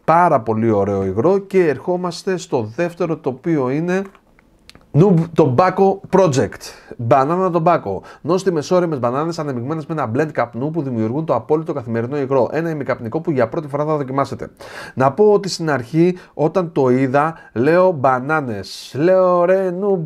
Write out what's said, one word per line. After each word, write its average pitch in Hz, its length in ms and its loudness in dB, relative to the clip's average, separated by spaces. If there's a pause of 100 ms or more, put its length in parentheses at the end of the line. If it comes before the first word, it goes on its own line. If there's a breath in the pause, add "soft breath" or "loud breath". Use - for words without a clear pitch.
Πάρα 160 360 4
πολύ 113 300 0
ωραίο 101 340 2
υγρό 123 340 0
και 190 300 2
ερχόμαστε 180 680 -4
στο 123 400 -4
δεύτερο, 170 400 -4
το - 120 -6
οποίο 131 420 -2
είναι 175 320 -2 (920)
Noob 175 240 6 (180)
Tobacco 185 600 2 (120)
Project. 139 520 2 (460 loud breath)
Banana 156 440 2
Tobacco. 160 480 0 (200 loud breath)
Νόστιμες 175 500 -2
όριμες 175 280 0
μπανάνες 139 400 -2
ανεμιγμένες 147 480 -6
με 165 80 -6
ένα 139 200 -4
blend 151 180 0
καπνού 120 380 -4
που 160 120 -4
δημιουργούν 123 420 -2
το 147 100 -2
απόλυτο 156 380 -2
καθημερινό 120 460 -4
υγρό. 131 340 0
Ένα 165 180 -4
ημικαπνικό 135 500 -6
που 165 100 -4
για 123 180 2
πρώτη 156 200 -6
φορά 143 160 -4
θα 156 120 -2
δοκιμάσετε. 135 540 -4 (440 loud breath)
Να 131 180 4
πω 208 200 4
ότι 196 160 2
στην 160 220 -4
αρχή, 156 460 2 (180 loud breath)
όταν 165 380 0
το 139 160 2
είδα, 135 460 2 (180 loud breath)
λέω, 170 380 4
«Μπανάνες». 131 1080 -2
Λέω, 180 460 4
«Ρε 185 360 2
Noob, 196 260 0